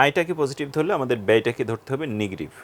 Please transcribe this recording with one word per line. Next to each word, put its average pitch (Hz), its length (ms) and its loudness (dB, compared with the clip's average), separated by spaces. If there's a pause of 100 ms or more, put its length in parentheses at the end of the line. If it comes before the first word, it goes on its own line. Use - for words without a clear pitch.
আয়টাকে 165 400 2
পজিটিভ 139 340 -4
ধরলে 156 240 0
আমাদের 123 180 0 (100)
ব্যয়টাকে 110 440 2
ধরতে - 220 -8
হবে 143 120 -6 (160)
নেগেটিভ, 90 300 -6 (120)